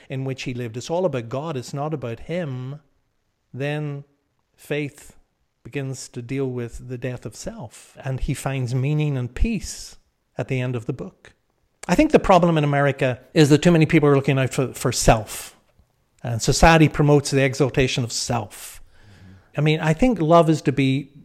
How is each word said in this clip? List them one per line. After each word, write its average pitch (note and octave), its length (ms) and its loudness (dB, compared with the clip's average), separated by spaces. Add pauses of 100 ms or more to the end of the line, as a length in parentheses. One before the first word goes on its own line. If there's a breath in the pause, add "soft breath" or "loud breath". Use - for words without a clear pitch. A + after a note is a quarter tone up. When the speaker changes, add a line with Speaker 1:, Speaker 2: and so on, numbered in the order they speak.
Speaker 1:
in C3 160 -8
which C3 200 -8
he B2+ 100 -6
lived, A#2+ 240 -8
it's A#2+ 100 -14
all F3 160 -2
about B2+ 240 -4
God, C#3+ 260 -8
it's B2+ 200 -10
not D3 180 -6
about A#2+ 280 -10
him, C#3+ 600 -10 (720)
then C#3+ 520 -8 (520)
faith - 640 -10 (460)
begins C3+ 440 -10
to C3 120 -14
deal C3+ 300 -6
with B2 380 -10
the B2+ 100 -10
death B2 260 -10
of A2+ 120 -12
self, - 640 -16
and C3 160 -6
he C3+ 160 -4
finds C3 400 -6
meaning D3 420 -2
and B2 160 -6
peace - 640 -4 (400)
at B2+ 120 -6
the C3 120 -2
end B2+ 140 -4
of A2+ 120 -6
the C#3+ 60 -6
book. - 420 -14 (520)
I F3 80 2
think D4+ 160 4
the - 80 6
problem E3+ 400 6
in D3 60 2
America C#3+ 560 0 (120)
is D3+ 180 6
that D3+ 120 6
too F3 80 6
many D#3+ 160 6
people D3+ 220 4
are C#3+ 80 6
looking C3+ 240 2
out B2+ 120 -2
for, A#2+ 200 -2
for - 180 -2
self. - 640 0 (680)
And A#2 180 -4
society D#3+ 460 6
promotes D3 420 2
the C3+ 140 2
exaltation C3 580 0
of A2+ 80 -6
self. - 720 -8
Speaker 2:
Mm-hmm. - 800 -16
Speaker 1:
I - 20 0
mean, D#3 180 0
I D#3+ 120 0
think A3+ 280 2
love D#3+ 300 6
is D#3 120 2
to C#3+ 100 0
be C3+ 380 0 (140)